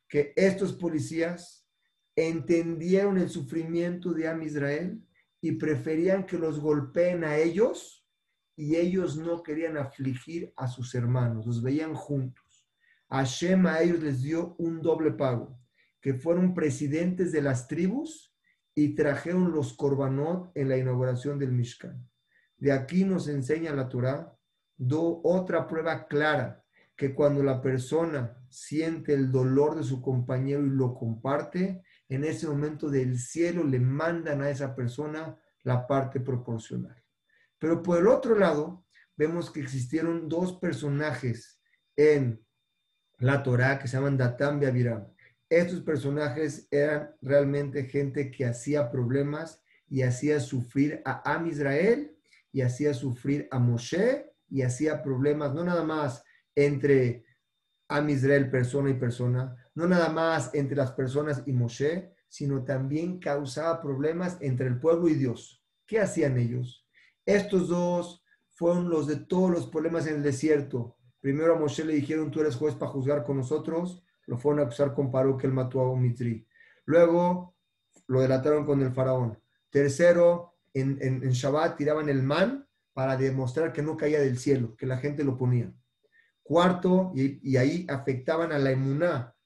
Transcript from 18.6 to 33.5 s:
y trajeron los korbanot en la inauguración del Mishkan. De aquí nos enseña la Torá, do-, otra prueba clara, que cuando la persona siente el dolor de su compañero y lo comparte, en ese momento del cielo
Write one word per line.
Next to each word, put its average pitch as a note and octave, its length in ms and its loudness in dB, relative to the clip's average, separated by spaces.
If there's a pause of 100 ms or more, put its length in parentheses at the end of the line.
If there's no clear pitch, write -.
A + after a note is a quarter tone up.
y D3+ 200 2
trajeron E3 580 2
los C#3+ 200 -2
korbanot C#3 800 -2
en C#3 140 -2
la C3 80 2
inauguración B2+ 640 -2
del C3 140 -2
Mishkan. - 540 -4 (500)
De C#3 160 2
aquí E3+ 320 2
nos F3 240 0
enseña D3+ 440 -2
la C3 160 -2
Torá, B2+ 480 -2 (400)
do-, D#3+ 480 0
otra F3 420 2
prueba D#3+ 420 -4
clara, C#3+ 500 0 (360)
que C3 200 -2
cuando C#3+ 280 4
la C3 180 2
persona C3+ 800 -2 (100)
siente D#3 640 -4
el C3+ 180 2
dolor C3+ 440 4
de D#3 60 -4
su B2+ 180 -4
compañero C3+ 640 -2
y C3+ 60 0
lo C3 240 0
comparte, C#3+ 880 -4 (320)
en C3+ 100 -2
ese D#3+ 220 -4
momento D3+ 440 -4
del B2+ 280 0
cielo E3+ 460 -2